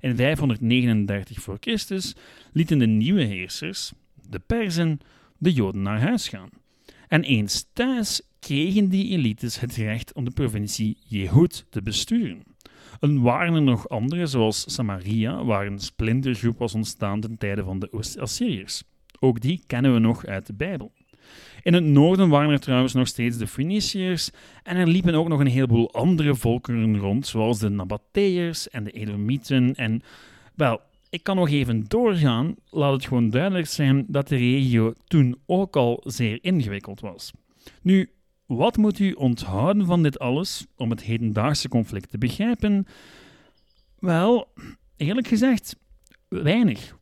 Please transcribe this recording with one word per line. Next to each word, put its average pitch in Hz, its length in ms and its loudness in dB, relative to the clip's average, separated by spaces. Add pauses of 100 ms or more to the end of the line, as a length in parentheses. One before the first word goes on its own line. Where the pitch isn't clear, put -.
in 123 160 -2
vijfhonderdnegenendertig 120 1200 0
voor 98 200 -10
Christus 202 540 -6 (380)
lieten 160 260 2
de 120 80 4
nieuwe 120 360 2
heersers, 104 720 -8 (360)
de 104 100 -10
Perzen, 170 640 -2 (380)
de 175 140 2
Joden 98 300 0
naar 104 180 0
huis 202 280 0
gaan. 92 200 -14 (600)
En 160 140 2
eens 107 500 -2
thuis 247 500 -2 (160)
kregen 190 500 0
die 190 220 0
elites 120 500 -2
het 123 160 -6
recht 110 360 -6
om 123 120 -6
de 123 60 -4
provincie 107 680 -4 (100)
Jehud 101 640 2
te 107 120 -6
besturen. 113 600 -4 (580)
En 147 200 2
waren 151 340 2
er 156 80 4
nog 123 260 2
andere, 143 380 -4
zoals 113 480 -2
Samaria, 107 680 -4
waar 101 220 -2
een 101 120 -8
splintergroep 117 800 -2
was 113 160 -6
ontstaan 104 460 -4
ten 110 180 -10
tijde 101 260 -4
van 95 140 -6
de 95 140 -8
Oost-Assyriërs. - 920 -6 (380)
Ook 120 200 2
die 143 260 -2
kennen 127 260 2
we 117 60 4
nog 113 280 2
uit 95 200 -8
de 104 80 -12
Bijbel. 143 380 -8 (680)
In 175 120 4
het 175 100 4
noorden 165 440 6
waren 147 220 4
er 139 100 2
trouwens 127 320 0
nog 127 160 2
steeds 120 280 -4
de 110 100 -6
Feniciërs 185 840 -4 (320)
en 180 140 -6
er 180 100 4
liepen 170 280 4
ook 160 140 2
nog 156 120 2
een 143 60 4
heleboel 120 460 4
andere 147 420 2
volkeren 113 640 0
rond, 101 280 -2
zoals 110 320 0
de 107 100 0
Nabateërs 165 1000 -2
en 113 160 -10
de 104 60 -10
Edomieten 123 840 0
en... 113 280 -2 (520)
Wel, 123 260 0 (300)
ik 175 120 -10
kan 196 140 -2
nog 180 120 2
even 123 400 0
doorgaan, 165 640 2 (160)
laat 143 220 0
het 135 140 -2
gewoon 120 240 2
duidelijk 170 360 0
zijn 139 420 2
dat 139 200 -2
de 147 80 0
regio 120 560 2 (140)
toen 131 400 4
ook 185 300 0
al 120 300 0
zeer 117 380 -2
ingewikkeld 104 560 -2
was. 98 320 -14 (500)
Nu, 190 280 4 (360)
wat 127 300 0
moet - 220 2
u 185 140 0
onthouden 127 720 0
van 175 160 4
dit 143 160 0
alles 135 480 -4 (100)
om 117 140 -2
het 113 120 -4
hedendaagse 117 640 -2
conflict 117 420 -2
te 107 80 -8
begrijpen? 202 680 0 (1120)
Wel, 185 540 2 (440)
eerlijk 208 300 -2
gezegd, 233 500 0 (520)
weinig. 180 720 0